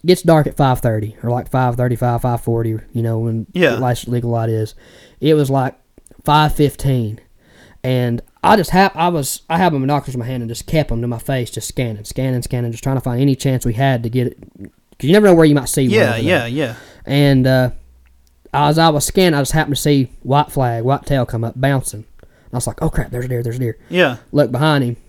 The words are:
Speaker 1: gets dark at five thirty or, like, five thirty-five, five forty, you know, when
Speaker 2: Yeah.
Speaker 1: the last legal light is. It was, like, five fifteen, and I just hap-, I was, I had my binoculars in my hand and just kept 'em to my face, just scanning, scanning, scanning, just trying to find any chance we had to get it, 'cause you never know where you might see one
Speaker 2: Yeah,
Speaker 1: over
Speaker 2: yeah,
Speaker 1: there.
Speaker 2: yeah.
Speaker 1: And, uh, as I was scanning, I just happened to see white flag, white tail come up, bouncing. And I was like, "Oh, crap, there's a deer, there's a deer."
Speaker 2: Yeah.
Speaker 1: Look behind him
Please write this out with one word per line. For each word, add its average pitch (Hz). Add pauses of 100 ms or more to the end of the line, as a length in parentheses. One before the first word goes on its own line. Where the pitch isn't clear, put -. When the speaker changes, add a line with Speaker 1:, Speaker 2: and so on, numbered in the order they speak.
Speaker 1:
gets 175
dark 156
at -
five 131
thirty 110
or, 135
like, 120
five 127
thirty-five, 120
five 120
forty, 113 (160)
you 117
know, 113
when 113
Speaker 2:
Yeah. 170
Speaker 1:
the 110
last 123
legal 120
light 113
is. 110 (460)
It 156
was, 143
like, 135 (500)
five 151
fifteen, 127 (640)
and 123 (220)
I 202
just 180
hap-, 190
I 165
was, 156
I 165
had 180
my 143
binoculars 135
in 123
my 117
hand 123
and 113
just -
kept 151
'em 117
to 120
my 117
face, 127
just -
scanning, 110
scanning, 127
scanning, 120
just 117
trying 135
to 123
find 123
any 139
chance 131
we 123
had 127
to 117
get 120
it, - (220)
'cause 98 (400)
you 165
never 208
know 185
where 165
you 147
might 135
see 135
one -
Speaker 2:
Yeah, 175
Speaker 1:
over 110
Speaker 2:
yeah, 160
Speaker 1:
there. 117
Speaker 2:
yeah. 123 (320)
Speaker 1:
And, 139
uh, 127 (840)
as 147
I 165
was 147
scanning, 180
I 143
just 131
happened 147
to -
see 139 (120)
white 143
flag, 120
white 135
tail 131
come 113
up, 120
bouncing. 131 (160)
And - (260)
I -
was 123
like, 113
"Oh, -
crap, -
there's 123
a 127
deer, 120
there's 120
a 131
deer." 117 (140)
Speaker 2:
Yeah. 160 (160)
Speaker 1:
Look 135
behind 143
him 120 (120)